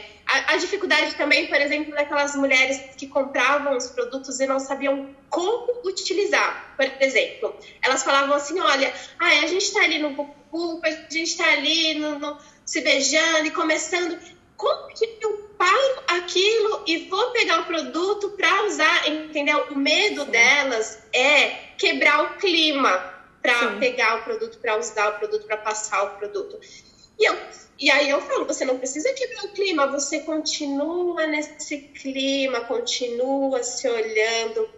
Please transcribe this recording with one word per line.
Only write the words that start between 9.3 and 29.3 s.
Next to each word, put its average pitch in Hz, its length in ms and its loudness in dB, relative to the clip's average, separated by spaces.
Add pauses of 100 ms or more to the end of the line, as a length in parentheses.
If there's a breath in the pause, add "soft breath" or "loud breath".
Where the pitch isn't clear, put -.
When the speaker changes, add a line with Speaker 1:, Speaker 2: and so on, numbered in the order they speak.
Speaker 1:
a 330 40 0
gente 381 260 0
tá 415 80 4
ali 330 180 2
no 294 120 0
Bucucuco, 320 760 -6
a 311 60 0 (200)
gente 320 260 -2
tá 330 140 4
ali 311 440 2
no, 302 240 -4
no, 294 180 -8 (280 loud breath)
se - 160 -4
beijando 311 680 2
e 302 40 -6
começando. 339 680 -2 (380 loud breath)
Como - 380 -2
que - 260 -2
eu 415 240 -4 (140)
paro 508 500 4
aquilo 403 800 2
e 320 220 -2
vou 427 220 0
pegar 359 300 2
o 339 40 -6
produto 339 680 -2
pra 370 340 2
usar, 320 440 2
entendeu? 302 640 0
O 285 40 -8
medo 302 500 2
Speaker 2:
Sim. - 60 -10
Speaker 1:
delas 247 680 2 (120)
é 262 360 4 (300)
quebrar 302 460 4
o - 140 -6
clima 311 760 2 (280)
pra 247 300 2
Speaker 2:
Sim. 202 80 -6
Speaker 1:
pegar 233 400 2
o - 40 -10
produto, 226 360 -6
pra 214 180 -2
usar 214 320 -2
o 208 100 -4
produto, 214 280 -4
pra 214 100 -2
passar 208 460 -2
o 202 140 -4
produto. 202 400 -8 (640 loud breath)
E, 427 80 6
eu, - 100 0 (420 loud breath)
e 277 120 2
aí 277 180 4
eu 285 120 2
falo, 508 240 -2
você 302 180 -4
não 262 140 0
precisa 311 360 -4
quebrar 453 320 -8